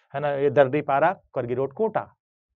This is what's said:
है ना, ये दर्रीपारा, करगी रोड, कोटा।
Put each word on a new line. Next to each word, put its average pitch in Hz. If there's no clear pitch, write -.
है 139
ना, 143
ये 143
दर्रीपारा, 143
करगी 123
रोड, 135
कोटा। 151